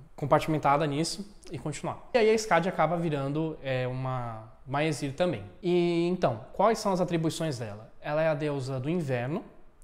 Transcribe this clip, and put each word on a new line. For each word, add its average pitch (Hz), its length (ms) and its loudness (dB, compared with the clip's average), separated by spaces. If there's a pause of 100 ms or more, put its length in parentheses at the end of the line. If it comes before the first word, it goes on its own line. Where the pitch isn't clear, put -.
(160)
compartimentada 151 680 4
nisso 151 440 -2 (220)
e 147 60 -8
continuar. 143 560 -8
E - 20 8
aí 220 140 6
a - 20 8
Skadi 190 340 4
acaba 175 300 2
virando, 151 680 -2
é, 127 240 0
uma, 123 580 -4 (220)
uma 131 120 -2
Aesir 147 340 0
também. 175 320 -2 (180)
E 175 460 2
então, 165 320 0 (140)
quais 220 240 4
são 196 160 0
as 175 80 0
atribuições 160 560 -2
dela? 110 420 -10
Ela 156 220 -2
é 165 60 2
a 156 60 2
deusa 139 460 -4
do 127 80 -4
inverno, 147 560 -2 (400)